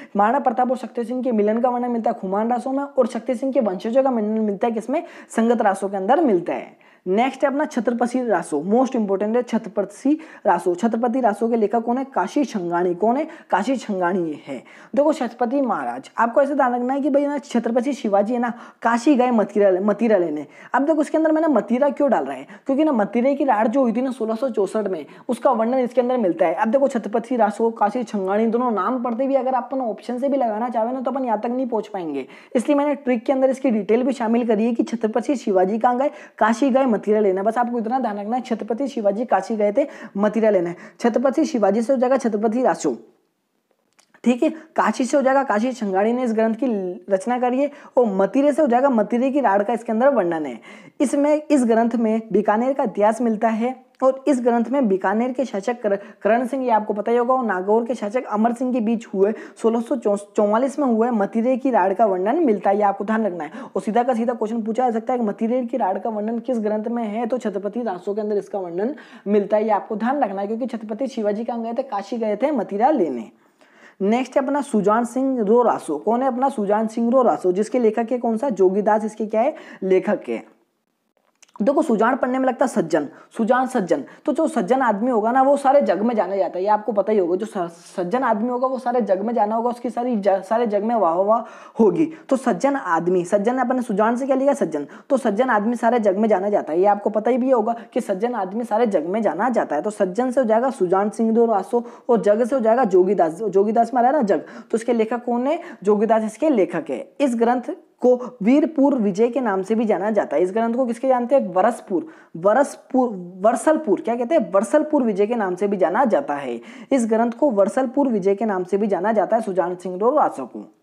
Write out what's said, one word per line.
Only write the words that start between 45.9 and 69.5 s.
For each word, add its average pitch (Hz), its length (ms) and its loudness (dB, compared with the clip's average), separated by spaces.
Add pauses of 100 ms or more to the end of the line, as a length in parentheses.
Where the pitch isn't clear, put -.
ने 254 100 -2
इस 226 100 0
ग्रंथ 220 220 2
की 208 540 -4
रचना 214 300 0
करी 247 200 0
है 285 120 0 (260)
और 247 80 6
मथुरा 202 460 2
से 277 100 2
हो 302 60 4
जाएगा 247 220 4
मथुरा 240 400 0
की 269 100 0
राड़ 202 240 2
का 254 100 -2
इसके 233 180 -4
अंदर 233 180 4
वर्णन 175 360 0
है। 120 140 -10 (420)
इसमें, 294 400 2 (100)
इस 262 140 4
ग्रंथ 233 300 2
में 226 260 0 (100)
बीकानेर 220 420 2
का 277 100 -2
इतिहास 214 380 0
मिलता 226 260 0
है 226 420 -4 (140)
और 262 240 2
इस 262 140 4
ग्रंथ 233 240 2
में 254 220 0
बीकानेर 208 440 0
के 254 140 -2
शासक 226 360 -6
कर-, 196 180 -2 (220)
करण 233 260 2
सिंह, 262 160 -6
ये 247 60 -2
आपको 214 240 0
पता 208 180 -4
ही 240 60 2
होगा, 240 160 2
और 254 120 0
नागौर 208 400 0
के 247 100 -4
शासक 214 280 -4
अमर 220 300 0
सिंह 254 200 -2
के 254 60 0
बीच 226 340 -2
हुए 196 200 2 (280)
सोलह 233 200 2
सौ 233 340 -2
चौवालीस 220 640 0
में 285 80 0
हुए 226 220 2
मथुरा 240 460 0
की 262 160 -2
राड़ 196 220 2
का 226 120 2
वर्णन 208 400 2
मिलता 202 240 2
है, 202 80 2
ये 208 60 0
आपको 202 220 0
ध्यान 220 200 0
रखना 175 180 -4
है। 147 80 -12 (240)
और 190 60 -4
सीधा 226 220 0
का 262 100 0
सीधा 226 200 -2
क्वेश्चन 226 280 -4
पूछा 226 280 -2
जा 226 100 -2
सकता 226 140 -4
है 247 60 -2
कि 240 60 -2
मथुरा 233 400 -2
की 233 120 -4
राड़ 196 200 -2
का 208 120 -6
वर्णन 220 300 -4
किस 233 200 -4
ग्रंथ 214 240 -2
में 233 200 -4
है, 220 220 -4
तो 240 120 -2
छत्रपति 202 440 -6
रासो 196 320 -6
के 214 80 -6
अंदर 208 160 -2
इसका 202 220 -6
वर्णन 185 360 -4 (320)
मिलता 208 300 2